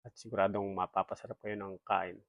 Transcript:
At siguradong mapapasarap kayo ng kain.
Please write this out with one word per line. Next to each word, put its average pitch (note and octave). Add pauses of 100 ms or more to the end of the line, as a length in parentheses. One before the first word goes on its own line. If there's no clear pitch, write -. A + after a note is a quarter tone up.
At -
siguradong G2+
mapapasarap F#2+
kayo G#2
ng F#2+
kain. F#2 (120)